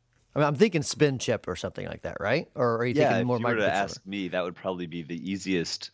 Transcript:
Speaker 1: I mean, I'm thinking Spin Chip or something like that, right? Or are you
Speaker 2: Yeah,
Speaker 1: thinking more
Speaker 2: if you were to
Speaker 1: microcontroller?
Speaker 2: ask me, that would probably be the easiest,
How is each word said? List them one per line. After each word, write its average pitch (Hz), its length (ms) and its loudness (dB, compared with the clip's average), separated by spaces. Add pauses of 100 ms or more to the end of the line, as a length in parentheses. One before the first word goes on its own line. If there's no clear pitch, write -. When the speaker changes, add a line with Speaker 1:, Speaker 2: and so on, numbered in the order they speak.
(360)
Speaker 1:
I 139 40 0
mean, 147 80 6
I'm 147 80 2
thinking 175 260 4
Spin 131 380 2
Chip - 280 -2
or 90 80 -4
something 95 300 -8
like - 160 -10
that, - 180 -8
right? 117 360 0
Or 120 220 2
are 120 80 0
you 123 100 0
Speaker 2:
Yeah, 147 140 4
Speaker 1:
thinking 117 180 2
more 123 100 2
Speaker 2:
if 110 40 -2
you 120 60 0
were 117 80 2
to 107 60 0
Speaker 1:
microcontroller? 95 80 4
Speaker 2:
ask 95 360 -2
me, 95 240 -4
that 90 140 0
would 87 120 -6
probably 90 320 -6
be 85 160 -8
the 85 280 -6
easiest, 92 640 -2